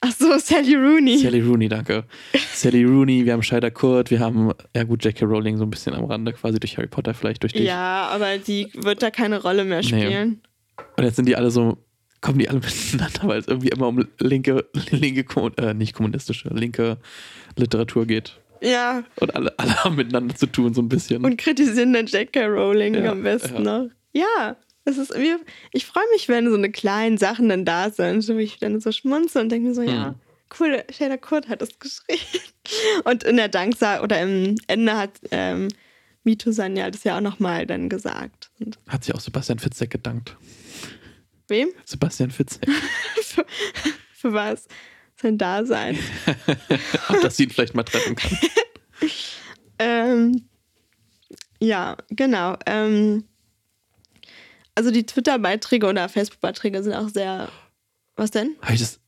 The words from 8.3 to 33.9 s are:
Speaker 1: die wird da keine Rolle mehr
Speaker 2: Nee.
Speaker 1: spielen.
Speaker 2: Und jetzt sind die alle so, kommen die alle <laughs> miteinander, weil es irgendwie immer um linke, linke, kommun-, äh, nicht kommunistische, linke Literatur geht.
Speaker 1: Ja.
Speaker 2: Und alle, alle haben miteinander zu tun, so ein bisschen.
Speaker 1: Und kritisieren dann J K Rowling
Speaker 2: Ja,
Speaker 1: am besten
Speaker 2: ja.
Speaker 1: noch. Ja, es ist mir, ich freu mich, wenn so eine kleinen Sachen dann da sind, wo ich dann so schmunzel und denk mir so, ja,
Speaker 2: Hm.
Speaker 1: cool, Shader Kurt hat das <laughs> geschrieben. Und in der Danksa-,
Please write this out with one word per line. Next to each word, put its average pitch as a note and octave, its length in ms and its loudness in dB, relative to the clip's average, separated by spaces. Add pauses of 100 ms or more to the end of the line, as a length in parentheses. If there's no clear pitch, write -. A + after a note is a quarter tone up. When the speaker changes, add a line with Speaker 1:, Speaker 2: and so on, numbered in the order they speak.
Speaker 1:
die G3+ 380 -4
wird G#3 280 -2
da A3+ 80 2
keine G#3+ 320 0
Rolle G3 220 2
mehr F#3 160 0
Speaker 2:
Nee. - 40 -2
Speaker 1:
spielen. G3 580 0 (560)
Speaker 2:
Und B2+ 60 4
jetzt A#2+ 120 2
sind B2+ 100 2
die B2 100 4
alle A#2+ 140 2
so, A#2 280 2 (420)
kommen C#3 180 0
die - 120 2
alle C3+ 100 0
<laughs> - 0 -
miteinander, - 680 -4
weil A2 140 0
es - 80 -8
irgendwie B2+ 200 0
immer B2+ 200 0
um A#2+ 180 0 (120)
linke, C3 500 2 (220)
linke, C3+ 340 2
kommun-, A#2 320 -2
äh, A2 160 0
nicht G#2+ 220 -2
kommunistische, - 560 -4
linke A#2 480 -2 (580)
Literatur A#2 480 0
geht. A2+ 340 -4 (220)
Speaker 1:
Ja. B3 420 0 (140)
Speaker 2:
Und - 180 -2
alle, - 240 -4
alle - 260 0
haben F3 120 2
miteinander B2 400 -2
zu C3+ 100 2
tun, A#2+ 280 2
so B2 80 2
ein A#2 80 0
bisschen. B2 340 -2
Speaker 1:
Und B3+ 140 2
kritisieren B3+ 560 4
dann A3+ 120 2
J G#3 240 -2
K B3 140 2
Rowling G#3 500 2
Speaker 2:
Ja, G#3 180 2
Speaker 1:
am G3 100 -4
besten A3+ 420 -2
Speaker 2:
ja. G#3 160 2
Speaker 1:
noch. B3 100 -6 (220)
Ja, D#4+ 440 0 (320)
es C#4 100 -2
ist C4+ 200 -6
mir, E4 220 0 (320)
ich - 120 -4
freu - 160 -2 (140)
mich, - 140 0
wenn A#3 200 2
so A3+ 80 4
eine G3+ 140 2
kleinen G#3+ 480 0
Sachen A3 300 2
dann F#3+ 160 2
da F3 260 0
sind, G#3 380 0
wo A#3 80 2
ich G#3+ 240 -4
dann G#3+ 200 -2
so A3 120 -4
schmunzel C#4+ 500 0
und A3 80 0
denk A#3 140 0
mir B3 100 0
so, A#3+ 80 -2
ja, A#3+ 240 0
Speaker 2:
Hm. C3+ 80 -8 (460)
Speaker 1:
cool, D4+ 240 0 (120)
Shader C4+ 220 -2
Kurt D4 300 -2
hat A3+ 120 -6
das - 100 -8
<laughs> - 100 -20
geschrieben. - 400 -6 (840)
Und A#3+ 200 0
in A#3 120 4
der A3 120 2
Danksa-, G3+ 540 0